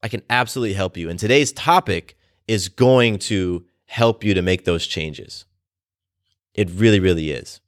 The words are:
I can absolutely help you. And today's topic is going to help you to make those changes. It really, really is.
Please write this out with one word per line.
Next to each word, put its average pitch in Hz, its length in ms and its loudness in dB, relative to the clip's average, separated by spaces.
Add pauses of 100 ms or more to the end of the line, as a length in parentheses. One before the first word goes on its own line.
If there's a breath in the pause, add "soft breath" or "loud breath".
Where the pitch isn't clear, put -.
I 113 60 -6
can 104 200 -8
absolutely 120 460 -2
help 95 240 -4
you. 85 120 -6
And 87 100 -8
today's 131 320 2
topic 151 640 -2 (300)
is 98 220 -2
going 123 500 4
to 90 460 -4 (200)
help 117 380 0
you 104 100 0
to 92 80 0
make 92 240 0
those 85 220 -2
changes. - 580 -10 (1080)
It 98 180 -2
really, 104 260 4
really 85 300 0
is. - 380 -12